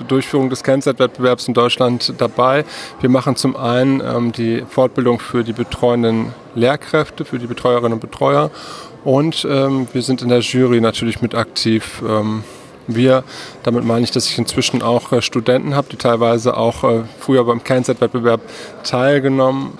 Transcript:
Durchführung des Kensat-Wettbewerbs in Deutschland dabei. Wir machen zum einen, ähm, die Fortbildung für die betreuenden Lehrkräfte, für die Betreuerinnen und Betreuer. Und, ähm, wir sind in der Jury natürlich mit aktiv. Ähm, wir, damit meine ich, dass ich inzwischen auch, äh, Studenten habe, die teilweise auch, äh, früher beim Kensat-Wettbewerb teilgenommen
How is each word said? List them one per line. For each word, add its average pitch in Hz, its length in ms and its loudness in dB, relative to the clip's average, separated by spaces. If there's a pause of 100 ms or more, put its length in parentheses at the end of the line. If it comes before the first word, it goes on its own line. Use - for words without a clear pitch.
Durchführung 131 420 0
des 127 140 -4
Kensat-Wettbewerbs 127 880 0
in 123 60 -2
Deutschland 120 640 2
dabei. 131 460 0 (360)
Wir 131 80 2
machen 127 260 2
zum 131 220 -2
einen, 127 440 2
ähm, 120 300 -2
die 117 400 -2
Fortbildung 123 480 2
für - 240 -2
die 113 120 -4
betreuenden 117 800 0 (220)
Lehrkräfte, 147 720 0
für 131 160 -6
die 120 80 -8
Betreuerinnen 120 460 0
und 110 60 -4
Betreuer. 143 520 0 (500)
Und, 147 480 0
ähm, 135 420 0
wir 127 100 -2
sind 127 200 -2
in 123 60 -2
der 120 100 4
Jury 120 420 2
natürlich 113 400 0
mit 117 140 -2
aktiv. - 760 -2
Ähm, 107 360 -2 (420)
wir, 127 380 2 (380)
damit 120 200 0
meine 117 220 0
ich, 110 60 -2
dass - 180 -2
ich - 80 -6
inzwischen 120 460 -2
auch, 117 280 0
äh, 120 120 2
Studenten 131 520 0
habe, 139 160 -2
die - 60 -12
teilweise 117 580 2
auch, 113 300 -2
äh, 113 200 2 (140)
früher 131 260 2
beim 117 200 0
Kensat-Wettbewerb 120 800 0 (420)
teilgenommen 135 960 2